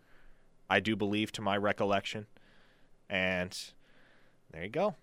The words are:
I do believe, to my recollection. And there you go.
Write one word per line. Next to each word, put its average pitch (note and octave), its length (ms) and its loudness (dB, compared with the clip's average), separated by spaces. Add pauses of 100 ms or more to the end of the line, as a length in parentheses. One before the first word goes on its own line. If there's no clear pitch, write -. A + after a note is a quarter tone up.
(680)
I G2 100 6
do G#2+ 160 2
believe, G#2 380 0
to - 80 -8
my G2+ 160 2
recollection. G2+ 720 0 (840)
And F#2 480 0 (960)
there D#2+ 120 -12
you G2+ 60 -8
go. E3+ 340 -2